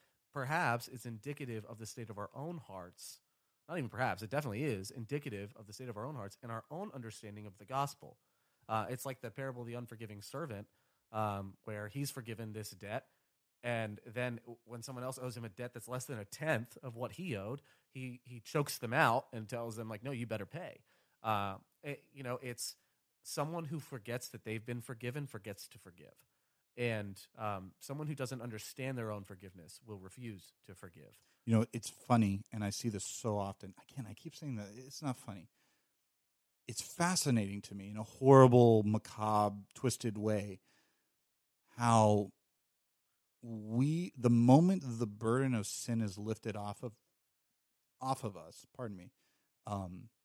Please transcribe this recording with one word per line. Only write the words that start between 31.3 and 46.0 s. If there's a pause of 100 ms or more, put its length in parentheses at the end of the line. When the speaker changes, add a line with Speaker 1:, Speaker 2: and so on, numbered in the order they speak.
Speaker 2:
You
know,
it's
funny, (100)
and
I
see
this
so
often. (180)
Again,
I
keep
saying
that. (200)
It's
not
funny. (1160)
It's
fascinating
to
me
in
a
horrible,
macabre, (180)
twisted
way (1160)
how (1120)
we,
the
moment
the
burden
of
sin